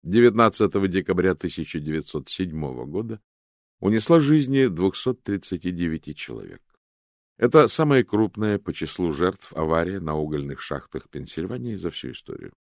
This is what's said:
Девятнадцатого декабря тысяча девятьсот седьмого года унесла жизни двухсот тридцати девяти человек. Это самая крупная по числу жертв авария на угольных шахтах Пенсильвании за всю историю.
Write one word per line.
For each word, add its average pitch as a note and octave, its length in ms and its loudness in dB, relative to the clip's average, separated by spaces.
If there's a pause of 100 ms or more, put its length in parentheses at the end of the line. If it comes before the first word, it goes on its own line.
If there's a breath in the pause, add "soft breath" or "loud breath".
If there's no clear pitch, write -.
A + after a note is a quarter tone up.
Девятнадцатого G#2+ 840 4
декабря F2+ 460 0
тысяча D#2+ 460 -8
девятьсот D2+ 480 -6
седьмого D2+ 560 -6
года G#2 360 -8 (600)
унесла A2 400 4
жизни C#3 460 4
двухсот F#2+ 560 0
тридцати F#2 480 -4
девяти E2 440 -4
человек. G1+ 480 -14 (760)
Это A#2+ 320 6
самая C#3+ 360 2
крупная G#2+ 540 0
по - 140 -6
числу E2 400 -4
жертв F2 440 -2
авария E2 440 0
на D#2 140 -4
угольных D2 460 -4
шахтах - 500 -10
Пенсильвании G2+ 640 -8
за F2 160 -6
всю - 220 -12
историю. - 400 -14 (100)